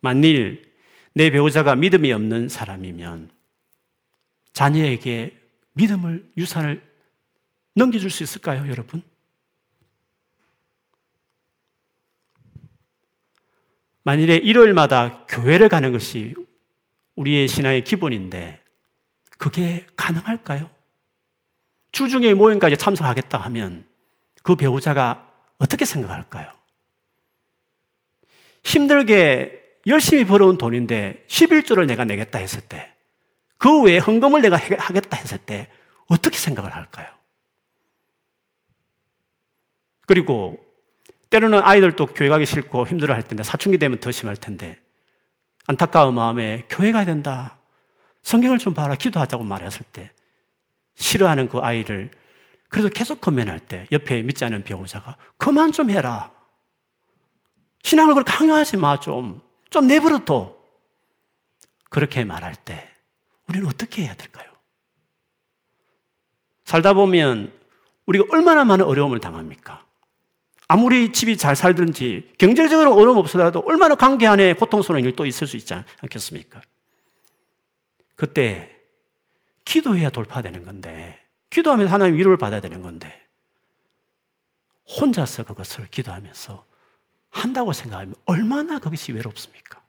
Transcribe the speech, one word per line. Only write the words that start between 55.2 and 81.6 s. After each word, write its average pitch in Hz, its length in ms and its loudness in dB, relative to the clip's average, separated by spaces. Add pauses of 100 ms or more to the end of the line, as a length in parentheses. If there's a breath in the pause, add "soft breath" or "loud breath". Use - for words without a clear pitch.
"그만 302 340 2
좀 285 180 -2
해라. 127 420 -4 (1500)
신앙을 311 320 4
그렇게 269 180 0
강요하지 302 440 2
마, 143 240 0
좀. 123 400 -10 (320)
좀 285 140 2
내버려둬." 262 720 0 (1300)
그렇게 143 360 -4
말할 85 300 -12
때 - 340 -20 (600)
우리는 185 180 -6
어떻게 135 360 -8
해야 107 120 -8
될까요? - 360 -20 (2250)
살다 170 280 4
보면 165 600 2 (540)
우리가 190 240 2
얼마나 320 340 4
많은 190 200 4
어려움을 139 360 0
당합니까? 80 640 -16 (840)
아무리 233 440 4
집이 226 240 -2
잘 143 200 2
살든지 160 800 0
경제적으로 294 560 6
어려움 220 240 8
없더라도 170 480 0
얼마나 320 280 4
관계 262 320 4
안에 196 280 6
고통스러운 180 500 0
일도 127 220 -4
있을 139 200 -6
수 135 100 -12
있지 - 180 -12
않-, 90 100 -14 (180 soft breath)
않겠습니까? - 600 -16 (1500)
그때 113 600 -4 (920)
기도해야 196 460 0
돌파되는 101 540 -12
건데, 85 540 -18 (320)
기도하면서 262 420 0